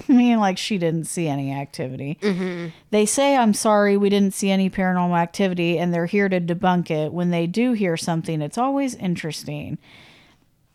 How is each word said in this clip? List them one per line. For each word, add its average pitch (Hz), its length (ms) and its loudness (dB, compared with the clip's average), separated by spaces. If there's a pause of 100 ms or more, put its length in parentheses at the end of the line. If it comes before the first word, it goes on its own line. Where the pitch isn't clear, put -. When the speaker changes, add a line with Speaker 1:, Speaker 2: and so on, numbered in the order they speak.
Speaker 1:
<laughs> - 80 -4
I - 40 4
mean, 240 260 6
like, 190 200 0
she - 180 -4
didn't 165 280 0
see 170 220 -4
any 139 240 -4
activity. 131 680 -8
Speaker 2:
Mm-hmm. 180 460 -4 (240)
Speaker 1:
They 214 160 4
say, 277 280 2
"I'm 226 200 4
sorry, 208 420 4
we 202 120 2
didn't 196 260 2
see 196 160 0
any 190 180 2
paranormal 180 500 0
activity," 175 600 0
and 175 120 0
they're 170 140 0
here 202 240 0
to 185 100 2
debunk 175 520 0
it. 151 200 -2
When 175 200 -2
they 170 160 0
do 226 260 0
hear 185 240 0
something, 160 460 -4
it's 151 160 -6
always 269 340 -2
interesting. 156 880 -8 (960)